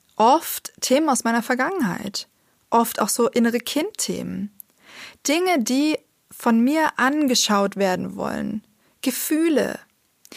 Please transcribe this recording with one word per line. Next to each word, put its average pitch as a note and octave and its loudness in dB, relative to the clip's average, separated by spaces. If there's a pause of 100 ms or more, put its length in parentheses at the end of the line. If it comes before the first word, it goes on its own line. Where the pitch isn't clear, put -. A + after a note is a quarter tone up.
(160)
Oft - 2
Themen D4+ 2
aus A#3+ 0
meiner A#3 0
Vergangenheit. B3+ -4 (440)
Oft A3+ 2
auch G#3 0
so A#3 0
innere A#3 2
Kindthemen. G3 -6 (760)
Dinge, E4+ 2
die C#4 0 (320)
von A3+ 2
mir D4+ 2
angeschaut A#3+ 2
werden F#3+ -2
wollen. - -6 (380)
Gefühle. D#4 0 (580)